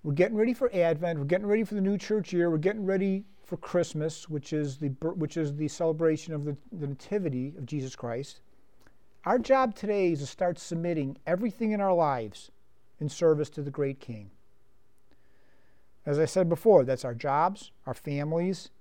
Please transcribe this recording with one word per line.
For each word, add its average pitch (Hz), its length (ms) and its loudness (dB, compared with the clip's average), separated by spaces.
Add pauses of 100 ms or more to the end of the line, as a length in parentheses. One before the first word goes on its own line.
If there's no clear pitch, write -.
we're 151 80 -2
getting 185 240 4
ready 233 180 2
for 240 180 0
Advent. 165 460 2
We're 143 60 -2
getting 180 220 0
ready 214 180 2
for 214 100 -8
the 208 60 -2
new 196 180 2
church 214 340 -2
year. 175 180 2
We're 160 80 2
getting 196 280 0
ready 196 380 0 (180)
for - 160 -8
Christmas, 160 680 -2
which 151 260 -6
is 147 240 -2
the 151 100 -2
bir-, 156 240 -4
which 160 240 -4
is 151 180 -2
the 151 140 -4
celebration 160 640 0
of 147 120 -4
the, 147 120 -4 (160)
the 160 140 -6
nativity 143 720 -4
of 139 80 -10
Jesus 131 280 -6
Christ. 123 460 -8 (840)
Our 220 120 4
job 262 360 4
today 202 380 0
is 143 80 -2
to 139 60 -6
start 175 320 -2
submitting 165 680 -2
everything 214 460 0
in 208 80 0
our 196 120 2
lives 135 580 0 (500)
in 151 80 -2
service 151 420 4
to 151 120 -10
the 143 80 -6
great 139 300 -4
King. 107 300 -14 (1800)
As 147 120 0
I 156 80 4
said 180 220 2
before, 170 360 8
that's 127 200 -2
our 123 100 -6
jobs, 151 580 0 (140)
our 127 80 -6
families 160 760 -4 (100)